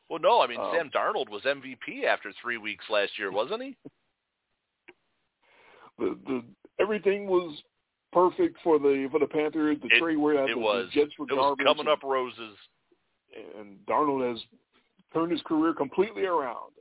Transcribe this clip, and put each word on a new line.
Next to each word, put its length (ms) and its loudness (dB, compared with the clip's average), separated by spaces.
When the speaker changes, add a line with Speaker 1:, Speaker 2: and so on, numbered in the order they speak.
Speaker 1:
Well, 100 -8
no, 220 6
I 60 4
mean, 120 -8
Speaker 2:
Um, 140 -4
Speaker 1:
Sam 160 -2
Darnold 400 -2
was 160 -10
M 160 0
V 140 -14
P 220 -6
after 240 -2
three 160 -4
weeks 320 -10
last 300 0
year, 120 -4
wasn't 300 -4
he? 200 -14
Speaker 2:
<laughs> 60 -20
The, 180 -2
the, 160 -4
everything 480 0
was 320 0
perfect 500 4
for 160 6
the, 320 2
for 80 2
the 80 4
Panthers. 540 0
The 120 -4
Speaker 1:
It, 60 6
Speaker 2:
trade 160 2
were 240 4
out, 100 2
Speaker 1:
it 60 0
Speaker 2:
the, 60 -2
Speaker 1:
was. 320 2
Speaker 2:
the 80 6
Jets 180 0
were 100 -8
Speaker 1:
It 60 -2
was 60 2
Speaker 2:
garbage, 240 2
Speaker 1:
coming 160 6
Speaker 2:
and, 80 0
Speaker 1:
up 140 2
roses. 520 -4
Speaker 2:
and 260 -18
Darnold 460 0
has 80 -8
turned 200 -2
his 80 -2
career 320 2
completely 500 -2
around. 580 -2